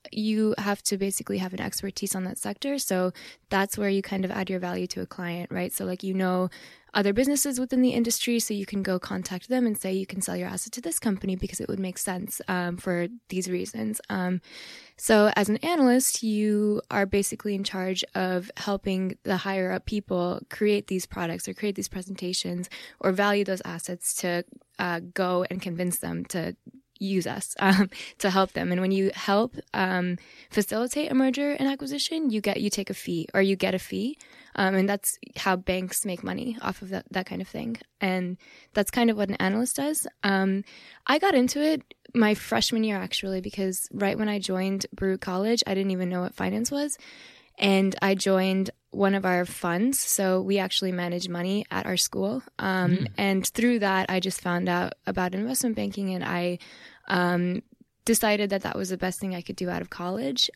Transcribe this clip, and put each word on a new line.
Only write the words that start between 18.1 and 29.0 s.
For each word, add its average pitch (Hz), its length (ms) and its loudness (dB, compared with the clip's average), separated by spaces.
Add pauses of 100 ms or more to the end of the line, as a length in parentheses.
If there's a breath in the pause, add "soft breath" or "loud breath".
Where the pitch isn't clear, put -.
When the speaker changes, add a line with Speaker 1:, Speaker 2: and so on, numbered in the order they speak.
Speaker 1:
of 185 420 0
helping 190 680 0
the 190 140 2
higher 190 340 -2
up 185 140 -4
people 180 600 -2
create 208 380 2
these 185 180 -2
products 175 440 -4
or 190 60 -8
create 202 200 -2
these 196 140 -6
presentations 180 800 -4 (300 loud breath)
or 190 120 4
value 202 320 4
those 190 200 -2
assets 175 540 -6
to, 175 260 0 (340)
uh, 175 220 0 (120)
go 180 380 2
and 180 100 -6
convince 180 380 -2
them 170 280 -4
to 170 300 -6 (420)
use 190 280 0
us, - 300 -6
<laughs> - 40 -6
um, 190 300 6 (280 loud breath)
to 202 120 2
help - 240 4
them. 180 180 0
And 180 80 2
when 190 100 2
you 196 240 4